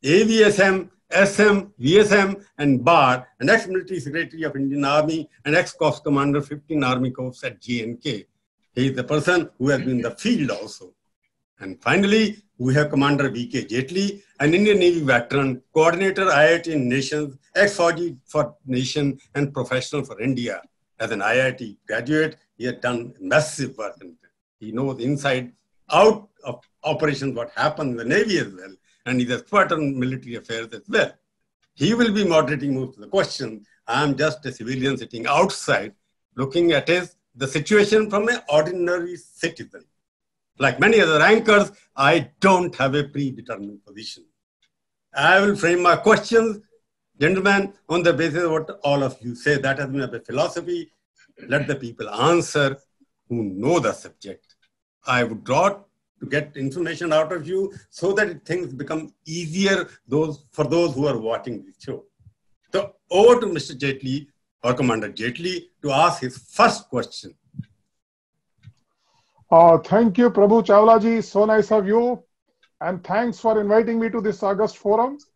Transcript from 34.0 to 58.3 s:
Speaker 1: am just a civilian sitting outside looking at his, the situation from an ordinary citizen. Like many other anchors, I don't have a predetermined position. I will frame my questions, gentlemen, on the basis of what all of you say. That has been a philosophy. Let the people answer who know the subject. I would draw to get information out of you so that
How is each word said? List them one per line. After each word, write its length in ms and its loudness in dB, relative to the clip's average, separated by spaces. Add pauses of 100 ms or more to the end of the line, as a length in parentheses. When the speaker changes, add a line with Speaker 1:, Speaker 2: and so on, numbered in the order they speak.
Speaker 1:
am 140 0
just 300 -2
a 60 -8
civilian 460 -4
sitting 300 -10
outside 640 -2 (420)
looking 360 0
at 160 0
his, 300 -2 (180)
the 120 -8
situation 640 2
from 200 -2
an 100 -2 (100)
ordinary 680 -2
citizen. 680 -12 (720)
Like 220 -2
many 220 4
other 200 2
anchors, 500 4 (240)
I 440 2
don't 380 2
have 180 0
a 80 0
predetermined 840 -10
position. 400 -20 (880)
I 280 4
will 140 2
frame 280 0
my 140 4
questions, 640 2 (600)
gentlemen, 540 2 (160)
on 120 0
the 120 4
basis 300 -2
of 80 0
what 180 -4 (140)
all 200 0
of 180 -6
you 140 -10
say. 220 0
That 200 -2
has 120 -6
been 120 -4
a 200 -8
philosophy. 720 -6 (560)
Let 200 -2
the 80 -2
people 340 -12
answer 680 0 (520)
who 140 -4
know 360 0
the 120 -2
subject. 640 -16 (500)
I 180 0
would 200 -8
draw 260 2 (500)
to 80 -14
get 280 -6
information 560 -6
out 200 2
of 160 -10
you 260 -4 (160)
so 240 -4
that 320 -2